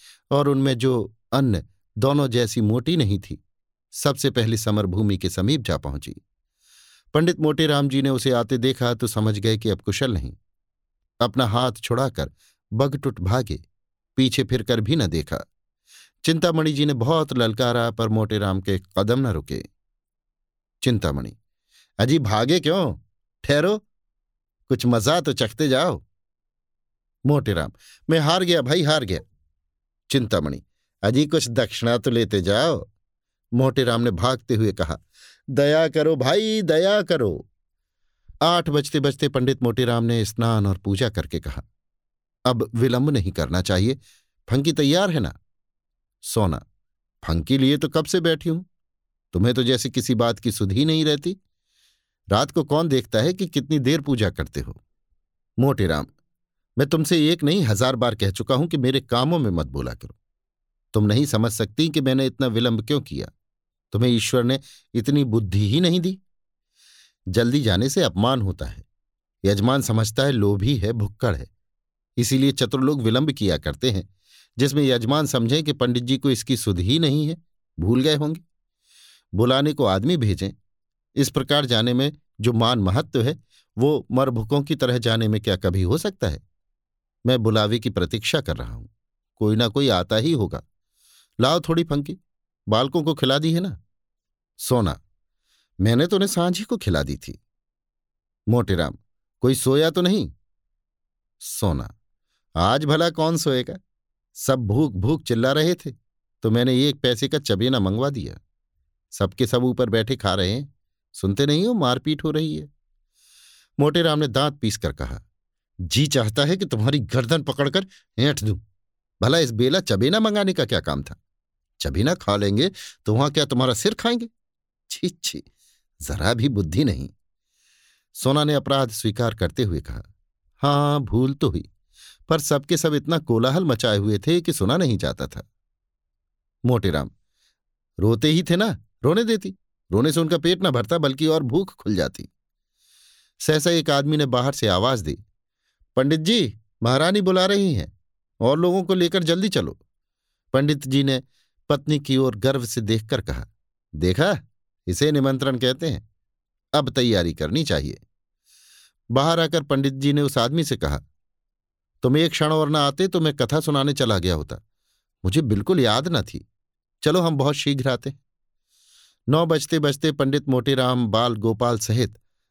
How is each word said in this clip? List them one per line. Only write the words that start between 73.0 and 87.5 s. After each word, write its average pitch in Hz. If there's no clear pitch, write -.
विलंब 123
किया 92
करते 78
हैं, 95
जिसमें 143
यजमान 131
समझें 131
कि 147
पंडित 123
जी 127
को 139
इसकी 123
सुध 95
ही 113
नहीं 151
है, 160
भूल 117
गए 151
होंगे। 151
बुलाने 131
को 143
आदमी 107
भेजें, 98
इस 139
प्रकार 143
जाने 120
में 139
जो 120
मान 117
महत्व 107
है, 135
वो 135
मरभुकों 127
की 151
तरह 123
जाने 113
में 107
क्या 101
कभी 92
हो 95
सकता 165
है? -
मैं 123
बुलावे 110